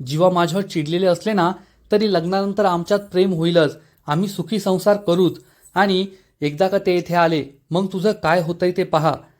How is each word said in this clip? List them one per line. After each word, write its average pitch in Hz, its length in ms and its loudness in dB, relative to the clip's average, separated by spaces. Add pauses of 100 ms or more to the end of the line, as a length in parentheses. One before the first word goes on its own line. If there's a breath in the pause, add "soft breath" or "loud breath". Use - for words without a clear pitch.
जीवा 156 240 2
माझ्यावर 175 340 0
चिडलेले 170 420 -2
असले 175 260 0
ना, 185 200 2 (400 loud breath)
तरी 208 200 0
लग्नानंतर 196 520 0
आमच्यात 180 360 0
प्रेम 190 320 0
होईलच. 165 440 2 (300 soft breath)
आम्ही 165 220 -2
सुखी 202 300 -4
संसार 190 380 2
करूच. 180 440 0 (340 soft breath)
आणि 190 320 2 (340 loud breath)
एकदा 147 280 0
का 196 100 0
ते 190 180 0
इथे 175 180 -4
आले, 165 300 2 (260)
मग 185 160 -2
तुझं 190 260 -2
काय 180 300 0
होतंय 175 340 -2
ते 185 80 0
पहा." 156 300 0 (260 soft breath)